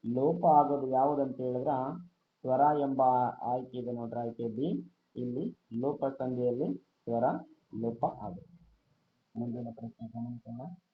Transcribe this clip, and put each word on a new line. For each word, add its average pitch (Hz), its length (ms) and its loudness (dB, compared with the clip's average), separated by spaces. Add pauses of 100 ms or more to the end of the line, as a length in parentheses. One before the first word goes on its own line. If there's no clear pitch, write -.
(160)
ಲೋಪ 156 260 2 (160)
ಆಗೋದು 143 280 4 (100)
ಯಾವುದಂತ 135 480 2
ಹೇಳಿದ್ರ 127 300 0 (640)
ಸ್ವರ 127 220 4 (240)
ಎಂಬ 135 160 2 (480)
ಆಯ್ಕೆ 127 320 -4
ಇದೆ 120 160 -4
ನೋಡ್ರಿ, 117 240 -6
ಆಯ್ಕೆ 117 340 -4
ಬಿ. 139 120 0 (540)
ಇಲ್ಲಿ 123 220 -4 (380)
ಲೋಪ 143 220 -2 (160)
ಸಂಧಿಯಲ್ಲಿ 123 480 0 (340)
ಸ್ವರ 117 220 0 (580)
ಲೋಪ 117 220 -2 (220)
ಆಗುತ್ತೆ. - 260 -12 (840)
ಮುಂದಿನ 120 340 -4 (100)
ಪ್ರಶ್ನೆ 113 360 -10
ಗಮನಿಸೋಣ. 117 460 -10 (340)